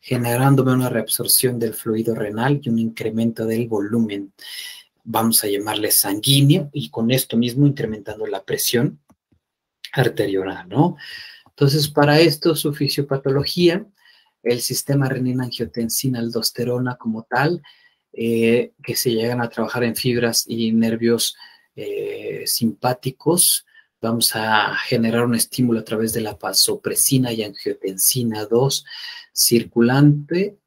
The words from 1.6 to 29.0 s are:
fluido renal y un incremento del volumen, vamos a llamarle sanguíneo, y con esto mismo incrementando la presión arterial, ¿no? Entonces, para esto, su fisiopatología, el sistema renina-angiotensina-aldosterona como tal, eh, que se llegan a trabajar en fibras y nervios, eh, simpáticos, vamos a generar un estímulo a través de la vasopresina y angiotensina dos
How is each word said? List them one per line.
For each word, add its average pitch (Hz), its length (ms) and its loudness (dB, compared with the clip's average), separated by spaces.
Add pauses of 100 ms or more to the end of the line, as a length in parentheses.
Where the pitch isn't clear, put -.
fluido 113 400 -2
renal 110 480 -2
y 127 80 -4
un 113 100 2
incremento 113 680 -2
del 113 240 -2
volumen, 104 640 -2 (720)
vamos 113 380 0
a 107 40 -2
llamarle 104 440 -2
sanguíneo, 139 840 4
y 117 160 -6
con 117 220 -2
esto 131 260 0
mismo 123 280 2
incrementando 107 640 -2
la 98 160 -8
presión - 560 -2 (960)
arterial, 95 760 -2
¿no? 135 300 0 (500)
Entonces, 143 400 0
para 147 320 4
esto, 165 360 4
su 151 180 -2
fisiopatología, 143 1120 0 (560)
el 120 180 0
sistema 135 480 0
renina-angiotensina-aldosterona 123 1900 -2
como 113 260 -6
tal, 147 380 0 (500)
eh, 113 640 0 (100)
que 117 120 -4
se 123 160 0
llegan 117 300 0
a 117 80 -4
trabajar 120 340 -4
en 113 120 0
fibras 120 520 0
y 113 240 -2
nervios, 113 640 2 (400)
eh, 104 680 -8
simpáticos, - 1200 -2 (360)
vamos 113 340 0
a 110 400 2
generar 117 500 0
un 120 100 0
estímulo 117 440 0
a 110 40 -10
través 110 300 -2
de 113 80 -2
la 104 120 -6
vasopresina 113 1000 0
y 110 120 -4
angiotensina 104 1000 -4
dos 123 400 0 (480)